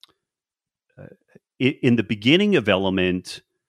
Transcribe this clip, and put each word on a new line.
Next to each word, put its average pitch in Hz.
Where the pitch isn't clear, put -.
uh, 98
i-, 131
in 123
the 113
beginning 139
of 113
Element, 92